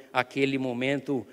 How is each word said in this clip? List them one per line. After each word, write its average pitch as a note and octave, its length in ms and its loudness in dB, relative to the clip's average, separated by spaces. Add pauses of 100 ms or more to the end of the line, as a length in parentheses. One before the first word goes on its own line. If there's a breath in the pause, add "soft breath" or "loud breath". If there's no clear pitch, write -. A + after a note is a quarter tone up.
(120 loud breath)
aquele C3+ 460 2
momento, C3 760 0